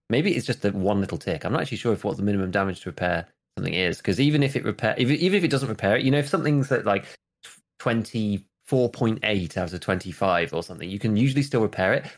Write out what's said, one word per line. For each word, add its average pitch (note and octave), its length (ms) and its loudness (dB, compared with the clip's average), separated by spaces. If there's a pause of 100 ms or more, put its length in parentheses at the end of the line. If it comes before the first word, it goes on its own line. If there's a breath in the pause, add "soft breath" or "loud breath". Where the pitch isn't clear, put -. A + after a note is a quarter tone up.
Maybe D#3 260 2
it's - 120 -4
just - 160 -4
the G2+ 80 2
one G2+ 280 2
little F#2 200 -2
tick. E2+ 260 -4
I'm G2 80 -2
not C#3+ 80 0
actually - 160 -6
sure A2+ 160 0
if - 100 -4
what's - 140 -2
the G2 60 -4
minimum G2 260 0
damage G2 320 -2
to - 80 -10
repair F2 380 -2 (300)
something F2+ 180 -4
is, F2+ 260 -2
'cause F#2+ 180 0
even D3 220 4
if C3+ 140 0
it - 80 -2
repair, G#2+ 340 0
if, B2 140 2
even F3+ 260 2
if F3 60 0
it D3+ 80 2
doesn't C3+ 180 0
repair G#2 280 2
it, C#3 60 0
you C3 60 4
know, C#3+ 80 4
if C#3+ 100 0
something's C#3+ 440 0
at, A#2+ 140 0
like, G2+ 200 0 (720)
twenty-four A#2 1120 0
point A2+ 320 0
eight G2 340 0
out F2 160 -4
of F2+ 60 -6
twenty-five F2+ 760 0
or E2 100 -2
something, F2 260 -10
you G2 100 -6
can A2 180 2
usually C3+ 260 4
still C3 180 0
repair G#2 320 2
it, C#3 120 -2 (120 loud breath)